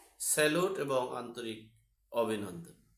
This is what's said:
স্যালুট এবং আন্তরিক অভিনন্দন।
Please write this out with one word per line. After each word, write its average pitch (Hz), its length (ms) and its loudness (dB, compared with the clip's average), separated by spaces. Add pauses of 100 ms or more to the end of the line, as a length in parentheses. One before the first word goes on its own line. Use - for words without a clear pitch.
(180)
স্যালুট 165 600 2
এবং 127 380 0
আন্তরিক 117 560 -10 (400)
অভিনন্দন। 104 640 -2 (240)